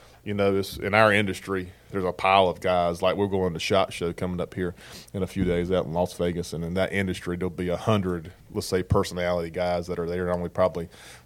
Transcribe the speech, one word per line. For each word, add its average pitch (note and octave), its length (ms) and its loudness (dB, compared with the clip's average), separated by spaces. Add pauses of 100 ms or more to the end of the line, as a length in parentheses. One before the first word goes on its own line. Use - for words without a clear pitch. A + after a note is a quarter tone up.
(240)
You G#2 100 -6
know, G2 220 2
it's, G2 200 -4
in G2+ 180 -2
our A2 180 8
industry, F#2+ 600 -2 (180)
there's G2 140 -2
a F2+ 80 0
pile F#2+ 360 6
of E2+ 120 -4
guys. F2 420 2
Like, F#2 140 2
we're G2+ 100 0
going F#2 280 0
to E2 40 -6
shot F#2+ 340 2
Show E2+ 200 -4
coming F2+ 280 -4
up - 140 -6
here F2+ 200 -2 (380)
in F#2+ 100 -4
a F#2 40 -2
few F#2+ 180 -2
days F2 280 0
out F2+ 140 2
in D2 60 -8
Las F2 220 0
Vegas. F2 380 -2
And D#2+ 120 -6
in E2+ 100 -4
that F#2 180 0
industry, F#2 440 -2
there'll F2+ 140 -4
be F2 200 -6
a F2 60 -2
hundred, F2+ 560 0 (200)
let's G#2 140 -4
say, F#2 160 0
personality F2+ 680 0
guys F2 380 -2
that F2 100 -4
are E2+ 80 -2
there, F2+ 220 -2
and F2 80 2
only F2 140 -4
probably F2 380 0 (380)